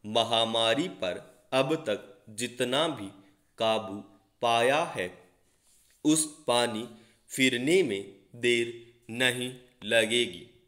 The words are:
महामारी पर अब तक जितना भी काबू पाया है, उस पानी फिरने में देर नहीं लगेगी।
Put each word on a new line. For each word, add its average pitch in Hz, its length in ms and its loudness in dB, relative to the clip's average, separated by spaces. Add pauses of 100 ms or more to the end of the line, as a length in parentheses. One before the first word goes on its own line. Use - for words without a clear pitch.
महामारी 113 800 2
पर - 640 -8
अब 139 220 2
तक - 540 -6
जितना 123 580 -2
भी 110 200 -8 (500)
काबू 107 380 0 (460)
पाया 120 420 2
है, 107 340 -8 (880)
उस 156 420 2
पानी 120 420 0 (380)
फिरने 135 560 2
में 98 320 -4 (200)
देर 120 580 0 (160)
नहीं 123 460 -2 (280)
लगेगी। 110 640 0 (200)